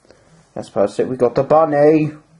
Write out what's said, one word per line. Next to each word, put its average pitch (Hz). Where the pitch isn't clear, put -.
That's -
about 104
it. -
We 127
got 120
the 135
bunny. 151